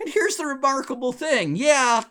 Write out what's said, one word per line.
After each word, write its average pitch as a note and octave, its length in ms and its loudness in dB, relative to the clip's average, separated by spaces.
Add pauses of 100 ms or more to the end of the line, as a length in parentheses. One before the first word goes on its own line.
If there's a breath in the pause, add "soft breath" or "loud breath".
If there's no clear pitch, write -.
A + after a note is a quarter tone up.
And E4+ 120 -8
here's G#4+ 240 0
the D#4+ 80 -6
remarkable C4+ 680 -2
thing. A#3 440 0
Yeah, B3 540 2